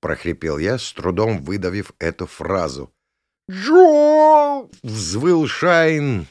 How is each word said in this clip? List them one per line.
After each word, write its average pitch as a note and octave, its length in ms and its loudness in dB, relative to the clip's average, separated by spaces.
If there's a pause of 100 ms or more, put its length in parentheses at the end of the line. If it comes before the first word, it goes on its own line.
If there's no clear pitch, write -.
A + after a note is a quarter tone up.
прохрипел D#2 560 -6
я, G2+ 200 -4
с - 140 -14
трудом F#2+ 500 -4
выдавив F#2 560 -8
эту E2 280 -8
фразу. D2+ 640 -6 (580)
«Джо!» D4 1160 4 (140)
взвыл A#2 640 -2
Шайн, D#3 840 0